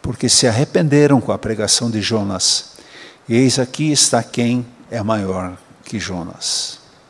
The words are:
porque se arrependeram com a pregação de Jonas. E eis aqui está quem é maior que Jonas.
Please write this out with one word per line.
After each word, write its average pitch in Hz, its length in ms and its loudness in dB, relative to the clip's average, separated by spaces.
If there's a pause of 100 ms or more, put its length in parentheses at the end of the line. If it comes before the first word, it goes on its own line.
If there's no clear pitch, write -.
porque 123 220 -2
se - 180 4
arrependeram 143 720 4
com 107 140 -2
a 98 40 -2
pregação 107 540 -2
de 110 100 -2
Jonas. 101 760 -2 (500)
E 113 80 0
eis 127 240 4
aqui 151 320 -2
está 123 320 2
quem 120 420 -2 (240)
é 113 140 -6
maior 92 540 -2 (260)
que - 160 -8
Jonas. 87 800 -8 (300)